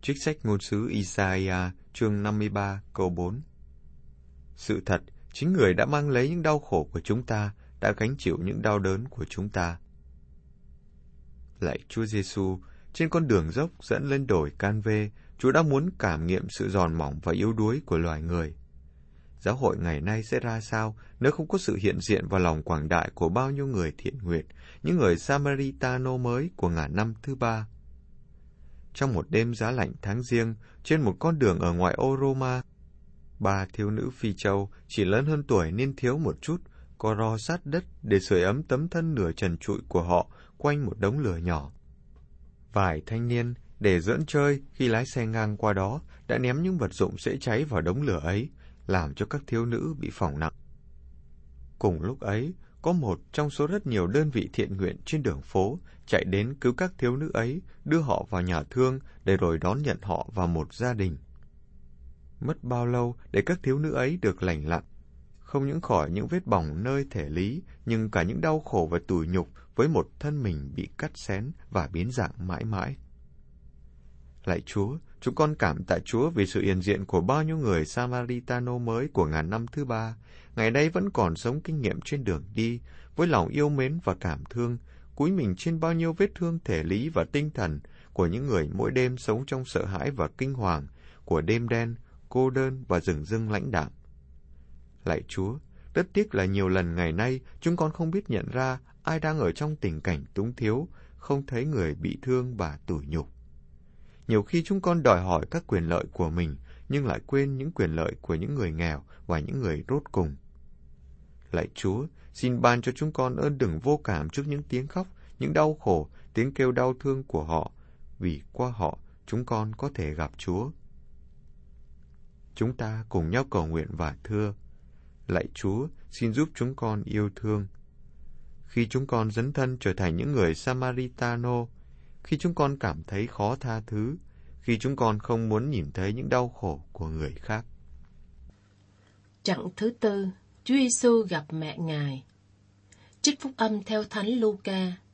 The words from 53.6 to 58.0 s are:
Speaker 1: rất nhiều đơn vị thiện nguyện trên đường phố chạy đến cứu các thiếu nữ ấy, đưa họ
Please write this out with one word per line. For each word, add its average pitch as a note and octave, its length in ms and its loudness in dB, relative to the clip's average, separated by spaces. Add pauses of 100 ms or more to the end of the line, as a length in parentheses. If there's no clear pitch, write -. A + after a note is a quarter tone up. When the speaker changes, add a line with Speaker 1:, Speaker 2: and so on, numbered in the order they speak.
Speaker 1:
rất G3+ 200 -2
nhiều G2+ 200 2
đơn D3 220 4
vị A#2+ 240 0
thiện - 240 -2
nguyện F#2 280 0
trên D#3 180 -2
đường D2+ 180 0
phố G#2 380 0 (260)
chạy - 200 2
đến G2+ 360 0
cứu B2 120 4
các F3+ 240 -2
thiếu B2 180 2
nữ D3+ 180 -4
ấy, B2+ 280 0 (240)
đưa D#3 140 4
họ C#3 300 0